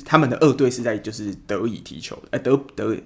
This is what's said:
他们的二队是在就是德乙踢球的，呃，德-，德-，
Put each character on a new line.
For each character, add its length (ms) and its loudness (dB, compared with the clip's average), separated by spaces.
他 120 2
们 120 4
的 80 -2
二 160 6
队 160 2
是 140 -6
在 140 -2
就 140 -8
是 220 -8
德 180 -2
乙 140 -6
踢 200 -16
球 180 -12
的， 140 -20
呃， 80 -4
德-， 180 4
德-， 200 -2